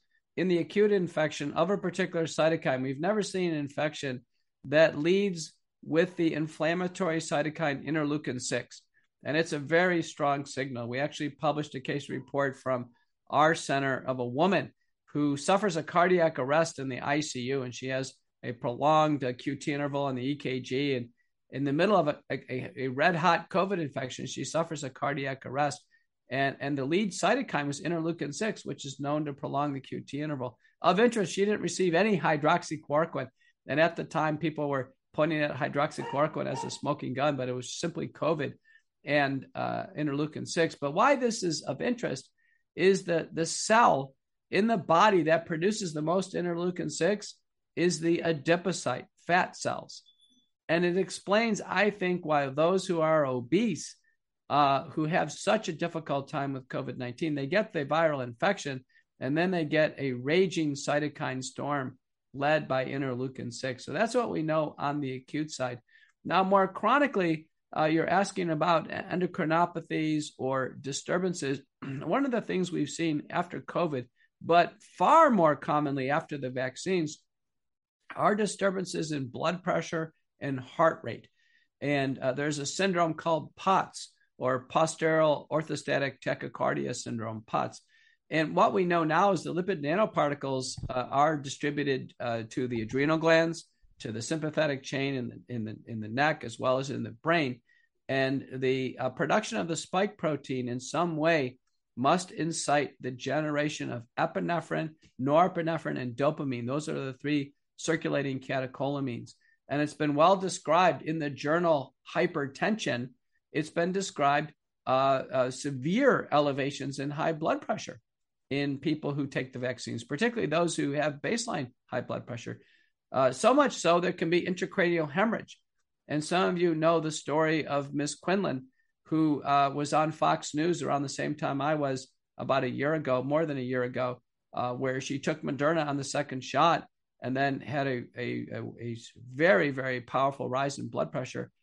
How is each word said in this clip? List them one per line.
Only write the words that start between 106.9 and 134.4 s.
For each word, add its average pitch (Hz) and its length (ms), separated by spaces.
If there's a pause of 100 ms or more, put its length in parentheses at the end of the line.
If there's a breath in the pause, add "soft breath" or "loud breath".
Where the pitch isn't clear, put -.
are 143 160
the 131 80
three 143 400 (220)
circulating 143 640
catecholamines. 131 920 (360)
And 143 140
it's 151 120
been 147 200
well 170 220
described 170 640
in 160 160
the 147 120
journal 147 640 (220)
Hypertension. 160 920 (420)
It's 151 200
been 175 200
described, 151 600 (340)
uh, 135 360 (100)
uh, 131 180
severe 147 800
elevations 139 720
in 139 100
high 160 220
blood 165 300
pressure - 380 (500)
in 143 280
people 147 340
who 139 140
take 135 260
the 131 60
vaccines, 120 460
particularly 226 420
those 160 300
who 147 160
have 147 280
baseline 156 520 (140)
high 123 160
blood 120 260
pressure. 117 320 (500 soft breath)
Uh, 131 220
so 240 200
much 277 200
so 170 260
there 175 140
can 180 180
be 175 120
intracranial 175 680
hemorrhage. 196 480 (480)
And 151 160
some 185 280
of 180 80
you 170 180
know 160 240
the 156 100
story 156 560
of 143 260
Miss 143 220
Quinlan, 170 520 (400)
who, 156 360
uh, 139 320
was 147 180
on 156 200
Fox 156 420
News 151 300
around 139 180
the 139 60
same 143 260
time 143 260
I 151 140
was 135 320 (320)
about 131 240
a 127 80
year 135 240
ago, 135 300
more 151 220
than 143 120
a 127 40
year 127 200
ago, 123 400 (320)